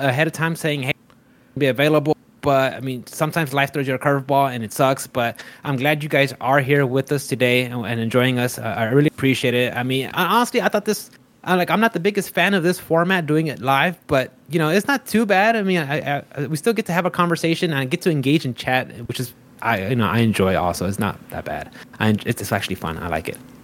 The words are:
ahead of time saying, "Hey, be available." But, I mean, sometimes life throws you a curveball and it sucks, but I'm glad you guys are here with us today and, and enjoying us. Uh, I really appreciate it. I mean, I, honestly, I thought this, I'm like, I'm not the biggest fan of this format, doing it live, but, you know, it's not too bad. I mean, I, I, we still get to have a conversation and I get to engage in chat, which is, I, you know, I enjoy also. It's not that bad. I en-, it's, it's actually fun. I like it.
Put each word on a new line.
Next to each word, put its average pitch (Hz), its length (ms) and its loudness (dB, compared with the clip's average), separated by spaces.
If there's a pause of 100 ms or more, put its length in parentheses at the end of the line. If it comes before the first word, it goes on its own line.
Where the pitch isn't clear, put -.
ahead 139 220 2
of 156 60 -4
time 165 220 -2
saying, 147 280 -4
"Hey, 131 100 -2 (640)
be 139 80 2
available." 147 500 4 (260)
But, 135 320 2
I 78 60 -12
mean, 127 260 -8
sometimes 151 480 -2
life 139 180 2
throws 143 160 -2
you 135 60 0
a 123 60 -2
curveball 139 520 2
and 120 120 -6
it 104 100 -8
sucks, 135 320 2
but 117 380 -4 (200)
I'm 143 120 -2
glad 143 260 0
you 156 80 -6
guys 139 320 2
are 135 180 4
here 139 280 4
with 131 240 -2
us 143 160 -2
today 123 380 2
and, 120 200 -6
and 117 140 -2
enjoying 123 400 2
us. 123 180 -2
Uh, 117 60 -8
I 113 220 -2
really 139 240 4
appreciate 131 440 0
it. 123 220 0
I 127 80 -2
mean, 131 320 -2
I, 180 100 0
honestly, 233 340 0
I 180 80 2
thought 208 180 -2
this, - 260 -4 (320)
I'm 180 160 2
like, 170 100 0
I'm 170 100 2
not 226 140 2
the 180 60 -4
biggest 196 340 -2
fan 185 220 2
of 175 80 2
this 175 160 0
format, 170 480 0
doing 156 180 2
it 139 140 -6
live, 139 360 2 (120)
but, 131 260 0 (160)
you 156 80 -2
know, 156 120 2
it's 196 180 0
not 277 180 0
too 220 220 0
bad. 202 280 4
I 220 60 -2
mean, 190 200 0
I, 139 420 -4 (120)
I, 139 120 -4
we 156 100 -2
still 233 160 0
get 214 140 -4
to 175 60 -2
have 175 120 2
a 175 60 -2
conversation 170 580 0
and 139 100 -2
I 135 60 -2
get 135 180 -4
to 185 60 0
engage 147 340 2
in 127 120 -4
chat, 127 340 -2 (180)
which - 120 -6
is, 123 160 -8 (260)
I, 110 280 0
you 131 60 0
know, 110 120 2
I 92 100 0
enjoy 98 380 2
also. 87 320 -2
It's 101 100 -4
not 104 220 -4 (100)
that 80 160 -10
bad. 73 260 -10 (280)
I 107 80 0
en-, 107 180 2
it's, - 160 -4
it's 98 100 -8
actually 98 240 -2
fun. 80 220 -6
I 80 100 -8
like 80 220 -4
it. - 80 -10 (260)